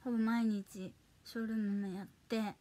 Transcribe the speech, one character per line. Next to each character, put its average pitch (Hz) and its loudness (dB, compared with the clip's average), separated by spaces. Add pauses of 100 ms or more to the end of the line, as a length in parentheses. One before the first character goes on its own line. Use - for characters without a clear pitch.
ほ 254 -2
ぼ 233 2
毎 226 4
日 202 -2 (320)
シ - -10
ョ 226 -2
ー - -2
ル 220 -2
ー 220 0
ム 202 0
も 185 -4
や 196 -6
っ - -16 (200)
て 214 0